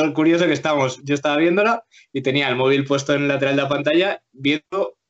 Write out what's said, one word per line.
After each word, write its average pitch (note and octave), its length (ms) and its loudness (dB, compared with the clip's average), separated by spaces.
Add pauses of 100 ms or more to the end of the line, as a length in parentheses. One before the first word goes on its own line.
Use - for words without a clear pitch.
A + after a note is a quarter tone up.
(140)
curioso E3+ 340 2
que D#3 60 2
estamos, C#3 500 -2
yo C#3 100 -4
estaba D3 240 0
viéndola G3+ 480 2 (260)
y C3+ 100 -6
tenía C3+ 280 0
el B2 60 -2
móvil C3+ 280 2
puesto C#3 300 -2
en C#3+ 100 0
el C#3+ 40 0
lateral C#3 280 0
de C#3+ 60 2
la C3+ 80 -2
pantalla, D3+ 640 0
viendo D3+ 640 -4 (120)